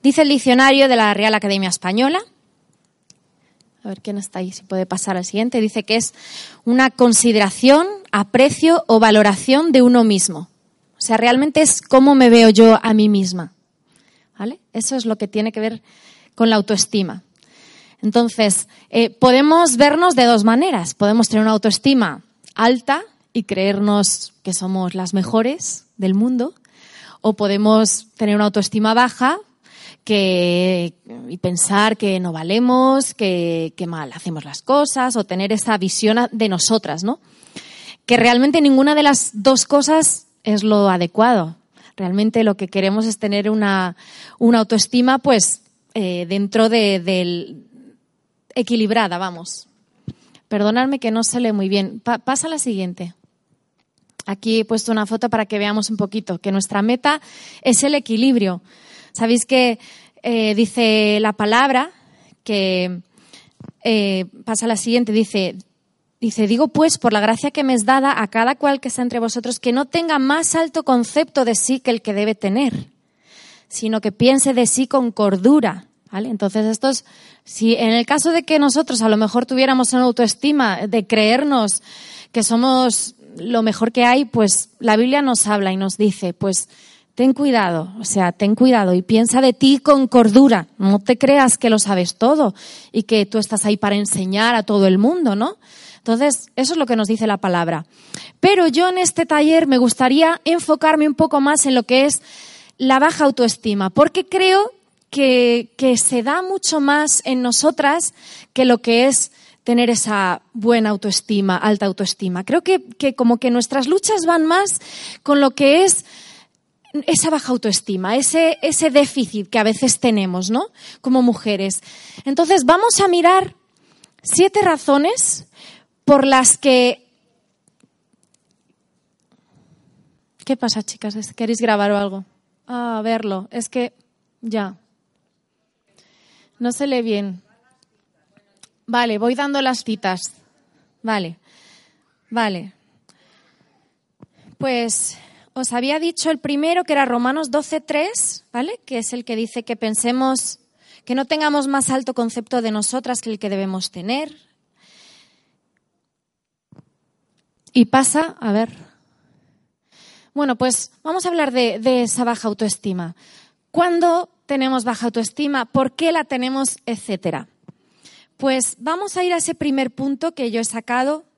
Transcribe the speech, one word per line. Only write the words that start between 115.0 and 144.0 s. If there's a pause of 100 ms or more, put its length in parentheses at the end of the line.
con
lo
que
es (1040)
esa
baja
autoestima,
ese,
ese
déficit
que
a
veces
tenemos,
¿no? (320)
Como
mujeres. (420)
Entonces,
vamos
a
mirar (640)
siete
razones (560)
por
las
que, (3500)
¿qué
pasa,
chicas? (180)
¿Queréis
grabar
o
algo? (440)
Ah,
a
verlo.
Es
que, (500)
ya. (1800)
No
se
lee
bien. (1400)
Vale,
voy
dando
las
citas. (680)
Vale, (920)
vale. (1900)